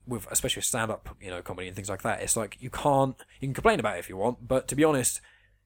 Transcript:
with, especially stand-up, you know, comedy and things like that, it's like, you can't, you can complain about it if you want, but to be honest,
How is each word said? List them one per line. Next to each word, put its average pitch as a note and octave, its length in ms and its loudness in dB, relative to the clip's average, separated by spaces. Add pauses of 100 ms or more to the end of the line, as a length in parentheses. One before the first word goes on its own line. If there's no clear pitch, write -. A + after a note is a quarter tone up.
with, A#2+ 240 -6
especially - 320 0
stand-up, - 580 -2
you G2 120 -12
know, F2+ 100 -8
comedy F2+ 260 -8
and F2+ 80 -10
things G2 140 -6
like F#2+ 140 -4
that, G#2+ 180 0
it's G2+ 160 0
like, G#2+ 220 -4
you B2+ 100 -12
can't, C3+ 460 2 (240)
you C3+ 80 -4
can C3 80 -4
complain G#3+ 240 4
about G#2+ 160 0
it F2 40 -4
if - 100 -10
you F#2 80 -8
want, A#2+ 300 -2
but C3 200 2
to - 80 -6
be D3 80 6
honest, C#3+ 380 2 (440)